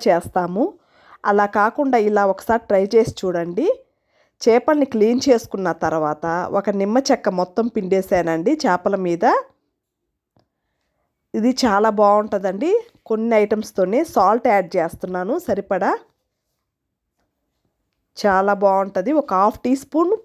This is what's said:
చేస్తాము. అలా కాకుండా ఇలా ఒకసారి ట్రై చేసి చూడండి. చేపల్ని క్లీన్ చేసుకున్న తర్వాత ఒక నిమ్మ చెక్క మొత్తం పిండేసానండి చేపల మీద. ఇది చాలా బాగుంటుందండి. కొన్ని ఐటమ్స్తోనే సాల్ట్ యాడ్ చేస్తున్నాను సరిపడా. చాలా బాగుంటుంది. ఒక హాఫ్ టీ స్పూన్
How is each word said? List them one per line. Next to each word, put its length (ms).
చేస్తాము. 680
అలా 200
కాకుండా 520
ఇలా 280
ఒకసారి 420
ట్రై 180
చేసి 300
చూడండి. 560
చేపల్ని 380
క్లీన్ 340
చేసుకున్న 420
తర్వాత 540
ఒక 180
నిమ్మ 280
చెక్క 180
మొత్తం 380
పిండేసానండి 840
చేపల 420
మీద. 280
ఇది 140
చాలా 400
బాగుంటుందండి. 960
కొన్ని 300
ఐటమ్స్తోనే 680
సాల్ట్ 440
యాడ్ 280
చేస్తున్నాను 640
సరిపడా. 600
చాలా 280
బాగుంటుంది. 580
ఒక 220
హాఫ్ 260
టీ 160
స్పూన్ 500